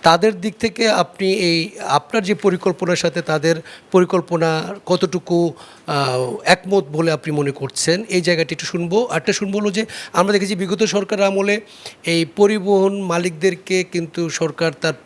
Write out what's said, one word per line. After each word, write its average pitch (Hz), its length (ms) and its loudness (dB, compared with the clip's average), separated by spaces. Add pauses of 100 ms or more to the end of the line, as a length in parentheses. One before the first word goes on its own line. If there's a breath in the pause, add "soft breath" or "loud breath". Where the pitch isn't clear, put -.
তাদের 175 380 4
দিক 214 180 -6
থেকে 226 300 0
আপনি 190 460 0
এই 170 360 0 (100)
আপনার 170 420 0
যে 190 120 0
পরিকল্পনার 180 640 0
সাথে 170 260 -2
তাদের 160 340 0 (360 loud breath)
পরিকল্পনা 170 800 0 (120)
কতটুকু, 175 680 0 (340 loud breath)
আহ, 127 580 -2
একমত 185 480 2
বলে 160 200 0
আপনি 151 200 -4
মনে 143 180 0
করছেন, 160 580 -2
এই 180 120 2
জায়গাটি 165 340 0
একটু - 120 -10
শুনবো। 180 400 0
আরেকটা 180 260 -2
শুনবো 196 260 -2
হলো 208 120 0
যে 214 160 -2 (260 loud breath)
আমরা 196 200 2
দেখেছি 202 220 2
বিগত 185 280 -2
সরকার 196 400 0
আমলে 196 380 2 (440 loud breath)
এই 170 200 2
পরিবহন 202 760 2
মালিকদেরকে 180 840 -2
কিন্তু 170 460 -6
সরকার 160 500 -2
তার 160 140 0 (120)